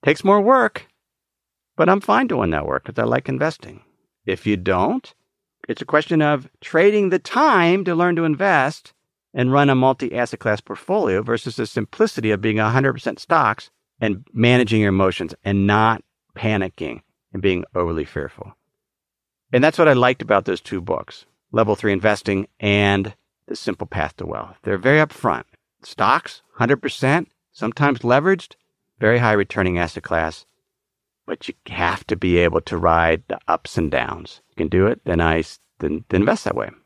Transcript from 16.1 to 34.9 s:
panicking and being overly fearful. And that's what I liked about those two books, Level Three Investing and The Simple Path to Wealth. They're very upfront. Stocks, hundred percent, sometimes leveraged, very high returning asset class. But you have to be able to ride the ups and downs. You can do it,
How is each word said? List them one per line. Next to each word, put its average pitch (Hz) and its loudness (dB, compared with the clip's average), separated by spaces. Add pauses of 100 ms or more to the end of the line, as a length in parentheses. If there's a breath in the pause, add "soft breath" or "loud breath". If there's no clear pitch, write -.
panicking 95 -6 (320)
and 95 -8
being 92 0 (100)
overly 85 -2
fearful. - -12 (960)
And 123 4
that's 156 2
what 165 6
I 147 6
liked 127 2
about 101 2
those 92 -2
two - -8
books, - -8 (260)
Level 107 2
Three 104 -2
Investing 98 -2 (100)
and 101 0 (320)
The - -10
Simple 90 -8
Path 76 -6
to 85 -12
Wealth. 67 -10
They're 98 -4
very 131 2
upfront. 131 -2 (380)
Stocks, - -2 (120)
hundred 123 0
percent, 147 -2 (220)
sometimes 123 -2
leveraged, 147 0 (440)
very 110 2
high 117 2
returning 95 0
asset 85 -4
class. 82 -4 (800)
But - -10
you - -10 (120)
have 85 -4
to 110 -4
be 90 2
able 82 2
to - -8
ride 82 2
the 92 -6
ups - -4
and 78 -2
downs. - -8
You - -20
can 80 -2
do 92 2
it, 117 -2